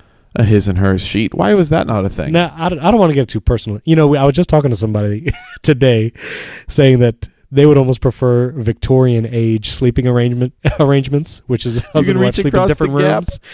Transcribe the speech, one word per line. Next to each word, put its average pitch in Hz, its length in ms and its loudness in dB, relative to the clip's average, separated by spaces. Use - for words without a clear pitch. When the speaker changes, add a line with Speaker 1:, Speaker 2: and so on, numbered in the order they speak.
Speaker 1:
a 117 80 2
his 101 240 2
and 92 100 -2
hers 95 260 0
sheet? 104 300 -4
Why 202 200 2
was 175 160 2
that 160 180 0
not 104 180 -2
a - 20 -2
thing? 92 240 -8
Speaker 2:
Now, 170 240 -2
I 165 120 -4
don't, 175 100 -4
I 170 140 0
don't 233 80 4
wanna 160 140 2
get 135 140 0
too 110 120 -6
personal. 110 440 -4
You 160 120 2
know, 156 100 6
we, 143 100 2
I 135 80 0
was 139 100 4
just 175 140 0
talking 143 220 2
to 117 60 -2
somebody 104 560 -4
<laughs> - 160 -20
today 120 500 2
saying 131 320 4
that 117 280 0
they 139 140 4
would 147 140 6
almost 131 240 0
prefer 123 480 0
Victorian 123 760 0
age 113 460 -2
sleeping 123 360 -2
arrangement, 123 460 0
<laughs> - 140 -2
arrangements, 139 680 0
which 123 180 -4
is 117 120 -4
Speaker 1:
You 123 40 -4
Speaker 2:
husband - 240 -2
Speaker 1:
can - 60 0
Speaker 2:
and - 100 0
wife 123 60 2
Speaker 1:
reach 123 160 -2
Speaker 2:
sleep - 100 0
in - 60 2
Speaker 1:
across 185 100 2
Speaker 2:
different 147 240 -2
Speaker 1:
the 139 80 -2
gap? 147 220 2
Speaker 2:
rooms. - 180 -12